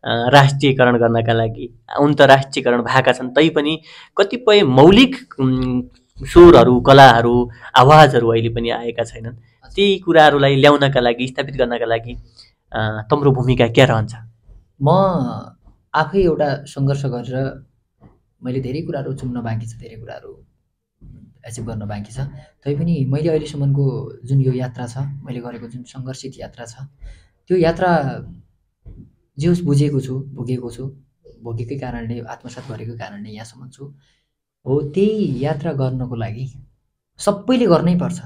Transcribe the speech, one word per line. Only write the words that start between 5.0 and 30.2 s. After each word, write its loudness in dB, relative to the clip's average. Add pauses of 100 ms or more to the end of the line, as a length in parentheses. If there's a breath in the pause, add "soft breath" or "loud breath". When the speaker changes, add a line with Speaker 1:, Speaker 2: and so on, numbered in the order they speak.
Speaker 1:
उम्, -2 (440)
स्वरहरू, 10
कलाहरू, 6 (260 loud breath)
आवाजहरू 6
अहिले 0
पनि -6
आएका -6
छैनन्। -14 (400)
ती 2
कुराहरूलाई 4
ल्याउनका 4
लागि, -2
स्थापित -8
गर्नका -4
लागि, -6 (560 soft breath)
अ, -6
तम्रो 2
भूमिका 0
क्या 4
रहन्छ? -2 (680)
Speaker 2:
म 0 (1040)
आफै -2
एउटा -2
सङ्घर्ष -6
गरेर -8 (800)
मैले -6
धेरै -8
कुराहरू -10
चुम्न -10
बाँकी -8
छ, -16
धेरै -20
कुराहरू -20 (1040)
achieve -14
गर्न -10
बाँकी -12
छ। -12 (440 soft breath)
तैपनि -4
मैले -2
अहिलेसम्मको -4 (120)
जुन 0
यो 0
यात्रा -8
छ, -12
मैले -10
गरेको -16
जुन -16
सङ्घर्षित -16
यात्रा -18
छ, -20 (720)
त्यो 0
यात्रा 0 (1160)
जे -2
होस् 0
बुझेको 0
छु, -10
भोगेको -10